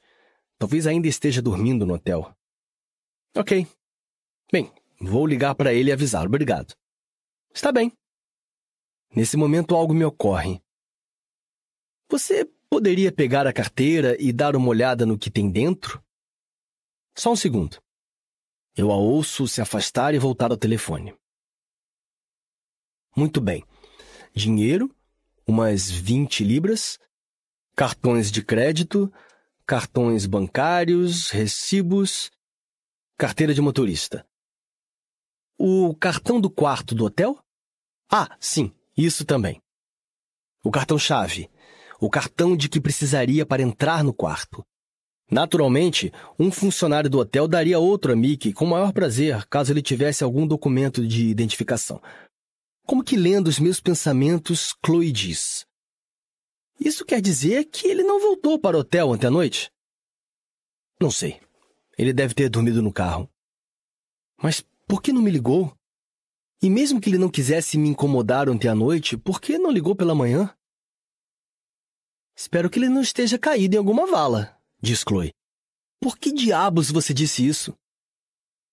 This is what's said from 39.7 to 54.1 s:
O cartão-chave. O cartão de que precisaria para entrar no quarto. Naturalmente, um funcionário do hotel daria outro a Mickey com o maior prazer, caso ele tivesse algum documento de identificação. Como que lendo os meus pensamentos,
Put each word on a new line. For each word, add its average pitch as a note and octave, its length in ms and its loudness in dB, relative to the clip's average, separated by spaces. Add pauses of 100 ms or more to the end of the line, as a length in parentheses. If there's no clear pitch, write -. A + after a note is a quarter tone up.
O A2 80 -2
cartão-chave. C3 800 -2 (480)
O G#2 120 -2
cartão E3+ 440 0
de D3 140 0
que D3+ 140 -2
precisaria C#3+ 640 0
para C3 160 0
entrar D3 420 0
no C3+ 80 2
quarto. - 500 -8 (680)
Naturalmente, D3+ 840 0 (260)
um F3+ 140 2
funcionário D3+ 580 0
do C3+ 80 2
hotel C3+ 300 0
daria E3 320 2
outro F3+ 320 2
a A#2 40 2
Mickey A#2+ 360 0
com D#3 140 -2
o - 20 2
maior F#3 240 2
prazer, C3+ 540 0
caso C#3+ 260 0
ele D3 100 0
tivesse C#3 400 0
algum C3+ 240 0
documento C3+ 600 0
de A2+ 200 2
identificação. A2 760 -2 (840)
Como C4 160 0
que B3 140 0
lendo F#3 320 4
os C#3+ 100 2
meus F3 220 2
pensamentos, D#3+ 1040 0